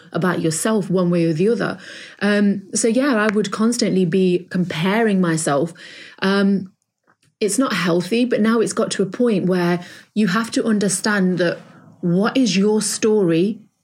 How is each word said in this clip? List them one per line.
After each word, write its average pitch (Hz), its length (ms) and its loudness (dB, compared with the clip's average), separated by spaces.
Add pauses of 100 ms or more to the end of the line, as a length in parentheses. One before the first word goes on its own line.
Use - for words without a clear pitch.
(140)
about 175 280 0
yourself 170 480 0
one 180 200 2
way 175 160 2
or 165 80 2
the 185 160 2
other. 202 280 -2 (440)
Um, 202 420 2 (100)
so 233 140 0
yeah, 254 280 2
I 214 180 2
would 196 180 -2
constantly 208 540 0
be 180 440 0
comparing 190 720 -2
myself. 160 540 -2 (480)
Um, 196 500 0 (720)
it's 208 180 0
not 262 140 0
healthy, 180 500 0
but 240 160 0
now 220 220 2
it's 190 120 -2
got - 180 -2
to 196 120 -2
a 190 40 -2
point 196 400 0
where 175 340 0 (320)
you 214 140 2
have 220 240 -2
to 262 120 0
understand 202 760 0
that 175 180 0 (420)
what 190 380 0
is 220 180 2
your 214 260 2
story 208 800 0 (240)